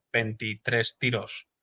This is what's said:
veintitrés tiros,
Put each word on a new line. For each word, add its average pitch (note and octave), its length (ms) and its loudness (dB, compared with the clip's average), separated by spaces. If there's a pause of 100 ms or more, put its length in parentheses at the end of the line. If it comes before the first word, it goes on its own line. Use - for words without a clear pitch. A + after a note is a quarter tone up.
(120)
veintitrés A2+ 840 0
tiros, A2+ 480 -2 (160)